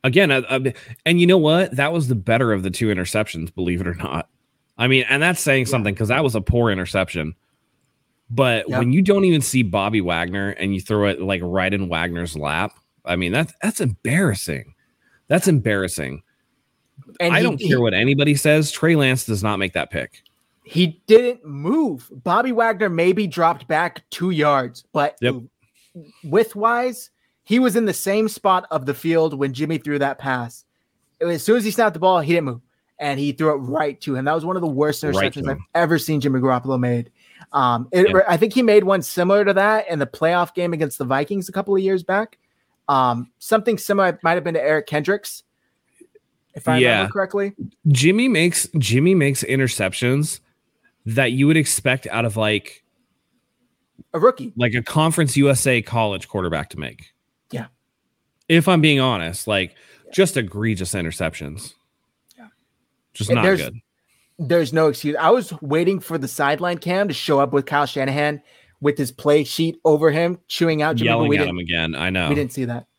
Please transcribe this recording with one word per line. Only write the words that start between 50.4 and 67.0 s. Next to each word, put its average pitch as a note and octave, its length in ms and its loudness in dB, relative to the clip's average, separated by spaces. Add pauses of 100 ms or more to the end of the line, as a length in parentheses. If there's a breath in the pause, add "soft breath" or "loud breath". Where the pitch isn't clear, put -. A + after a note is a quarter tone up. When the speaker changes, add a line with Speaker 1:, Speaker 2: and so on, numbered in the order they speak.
Speaker 1:
that A#2+ 280 0
you C3+ 140 4
would D#3+ 100 4
expect C3+ 500 -2
out A#2 180 -2
of, A2 120 -4
like, G#2+ 460 -4 (1300)
Speaker 2:
A E3 60 -4
rookie. C3 360 0
Speaker 1:
like A#2+ 200 0
a A#2+ 60 -2
Conference D#3 560 0
U C#3 120 4
S C3+ 180 0
A B2 140 2
college G#2 460 -4
quarterback E2 420 -4
to - 100 -14
make. B1+ 340 -14 (380)
Speaker 2:
Yeah. A#2 160 -10 (800)
Speaker 1:
If E3 200 4
I'm F3 140 4
being D3 180 4
honest, F#2+ 480 -2
like, G2 280 -2 (300 soft breath)
Speaker 2:
Yeah. - 80 -20
Speaker 1:
just F#3 240 2
egregious G2+ 560 -4
interceptions. D#2+ 800 -6 (640)
Speaker 2:
Yeah. A3+ 100 -20 (680)
Speaker 1:
Just G#2 160 -6
Speaker 2:
And B2+ 80 4
Speaker 1:
not A2 60 2
Speaker 2:
there's, F#2+ 180 2
Speaker 1:
good. C2+ 140 -8 (640)
Speaker 2:
there's D#3 340 0
no D#3+ 140 4
excuse. D3 300 -2
I D#3+ 120 2
was A3+ 320 2
waiting E3 380 0
for E3 180 -8
the C3+ 100 -4
sideline D#3 520 -2
cam F#3+ 280 -2